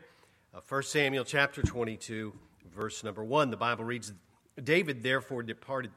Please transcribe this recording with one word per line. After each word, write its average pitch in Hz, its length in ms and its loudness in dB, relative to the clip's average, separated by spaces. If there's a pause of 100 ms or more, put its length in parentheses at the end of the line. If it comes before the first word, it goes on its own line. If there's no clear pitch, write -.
(540)
Uh, 87 60 -16
First 135 320 -2
Samuel 135 320 4
chapter 143 380 2
twenty-two, 110 720 -2 (420)
verse 107 300 -6
number 107 180 -6
one. 131 280 4
The 107 60 -2
Bible 117 280 0
reads, 117 260 -6 (500)
"David 147 400 2
therefore 127 420 0
departed 120 540 -6